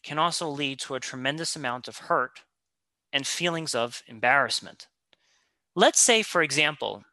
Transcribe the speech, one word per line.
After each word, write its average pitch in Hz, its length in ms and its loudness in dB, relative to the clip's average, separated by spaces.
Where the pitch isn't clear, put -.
can 151 160 -6
also 165 300 0
lead 139 320 -6
to - 160 -8
a 127 40 -6
tremendous 143 540 -6
amount 127 320 -6
of 123 120 -14
hurt 135 420 0
and 139 120 -2
feelings 165 480 -2
of 120 360 -4
embarrassment. 117 800 0
Let's 233 240 6
say, 220 240 6
for - 180 2
example, 143 720 0